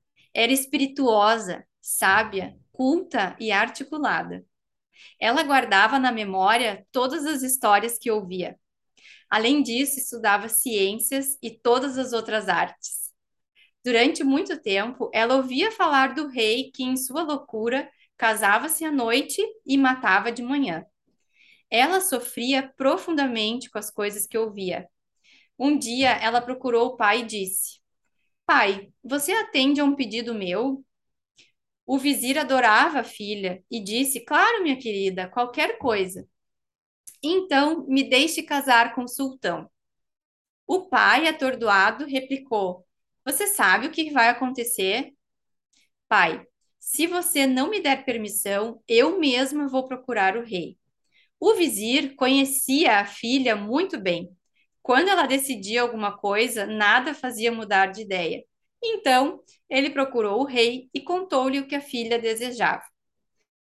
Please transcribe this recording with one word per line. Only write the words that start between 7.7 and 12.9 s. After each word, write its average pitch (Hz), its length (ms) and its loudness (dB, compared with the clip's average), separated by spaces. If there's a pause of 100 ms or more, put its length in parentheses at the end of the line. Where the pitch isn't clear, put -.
que 240 140 -4
ouvia. 185 460 -6 (720)
Além 233 320 2
disso, 247 380 -2
estudava 214 480 -2
ciências 226 920 -2
e 226 100 -10
todas 254 460 0
as 247 160 -4
outras 220 340 -4
artes. - 600 -4 (760)